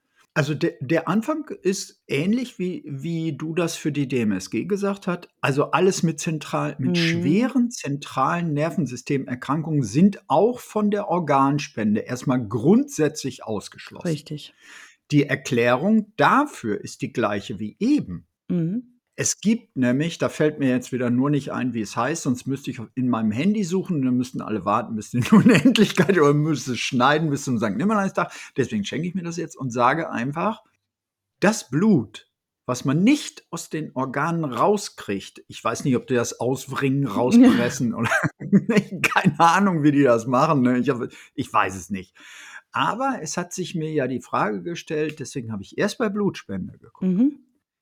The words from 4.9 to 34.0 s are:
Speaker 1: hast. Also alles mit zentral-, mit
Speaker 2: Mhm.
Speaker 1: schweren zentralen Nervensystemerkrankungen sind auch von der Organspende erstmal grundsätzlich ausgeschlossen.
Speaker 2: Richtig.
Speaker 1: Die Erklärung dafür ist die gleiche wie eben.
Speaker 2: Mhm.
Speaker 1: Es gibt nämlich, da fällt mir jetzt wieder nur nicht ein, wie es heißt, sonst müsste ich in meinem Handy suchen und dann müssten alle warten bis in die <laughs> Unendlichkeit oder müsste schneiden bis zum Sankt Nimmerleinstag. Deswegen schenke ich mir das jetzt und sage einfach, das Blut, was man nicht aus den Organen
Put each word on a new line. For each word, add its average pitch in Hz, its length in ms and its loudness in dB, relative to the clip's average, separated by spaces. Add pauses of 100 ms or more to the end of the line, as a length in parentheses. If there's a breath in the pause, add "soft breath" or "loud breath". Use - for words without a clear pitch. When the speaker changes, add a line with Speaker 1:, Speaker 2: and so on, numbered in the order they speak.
Speaker 1:
hast. 175 220 -6 (120)
Also 143 320 0
alles 185 300 4
mit 160 180 0
zentral-, 156 580 -4
mit 175 180 0
Speaker 2:
Mhm. - 20 2
Speaker 1:
schweren 175 720 2
zentralen 165 840 -2
Nervensystemerkrankungen 143 1300 -2
sind 147 460 2
auch 214 320 2
von 208 300 -2
der 202 180 -2
Organspende 139 920 0
erstmal 127 460 -2
grundsätzlich 143 960 0
ausgeschlossen. - 640 -10
Speaker 2:
Richtig. 151 460 -8 (560 loud breath)
Speaker 1:
Die 143 160 4
Erklärung 135 880 0
dafür 190 640 2
ist - 220 -14
die 127 100 -6
gleiche 104 460 -4
wie 107 200 -10
eben. 196 480 -2 (220)
Speaker 2:
Mhm. 175 400 -2 (260)
Speaker 1:
Es - 260 -4
gibt 226 360 -2
nämlich, 135 400 0
da 131 140 0
fällt 151 280 0
mir 135 120 2
jetzt 127 200 -2
wieder 123 200 -2
nur 127 180 2
nicht 143 240 0
ein, 120 220 -4
wie 113 80 -2
es 101 160 -8
heißt, 160 240 -2
sonst 123 240 -2
müsste 135 240 -6
ich 120 100 -8 (140)
in 127 160 0
meinem 113 200 0
Handy 190 320 0
suchen 180 340 -2
und 135 100 0
dann 123 100 2
müssten 123 240 -4
alle 104 240 -6
warten 110 320 0
bis - 160 -10
in 120 80 0
die 117 100 0
<laughs> - 40 6
Unendlichkeit 202 840 6
oder 147 160 6
müsste 147 460 0
schneiden 143 500 2
bis 139 160 -2
zum 123 140 0
Sankt 101 180 -2
Nimmerleinstag. 190 560 0 (240 loud breath)
Deswegen 110 300 -2
schenke 147 200 -4
ich 175 80 -6
mir 185 80 -4
das 170 140 -8
jetzt 165 180 -8
und 131 160 -8
sage 143 400 2
einfach, 147 520 -4 (800)
das 214 280 0
Blut, 160 600 0 (340)
was 127 220 -6
man 147 180 2
nicht - 460 0
aus - 180 -12
den 156 260 -8
Organen 143 500 -2